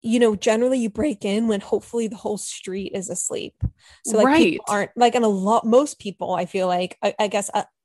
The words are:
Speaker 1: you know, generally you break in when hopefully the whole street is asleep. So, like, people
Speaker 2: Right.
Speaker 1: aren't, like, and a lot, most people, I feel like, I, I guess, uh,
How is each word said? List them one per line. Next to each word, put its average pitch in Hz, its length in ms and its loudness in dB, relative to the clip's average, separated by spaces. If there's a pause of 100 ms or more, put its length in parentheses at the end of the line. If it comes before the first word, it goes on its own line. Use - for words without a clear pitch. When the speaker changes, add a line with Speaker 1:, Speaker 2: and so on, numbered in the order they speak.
Speaker 1:
you 233 200 0
know, 220 160 4
generally 240 420 2
you 226 120 -2
break 208 340 -4
in 214 240 0
when 202 120 0
hopefully - 460 -4
the 214 100 -8
whole 208 220 -6
street - 560 -10
is 190 160 -8
asleep. - 440 -8 (500)
So, 220 140 0
like, 262 180 6
people 185 320 4
Speaker 2:
Right. 208 80 0
Speaker 1:
aren't, 202 200 -2
like, 240 200 4
and 240 80 2
a 220 40 4
lot, 208 380 2
most 254 320 2
people, 180 360 -8
I 180 100 -2
feel 185 240 -2
like, 180 340 -2
I, 202 160 -2
I 214 80 0
guess, 202 260 -4
uh, 208 120 -2 (200)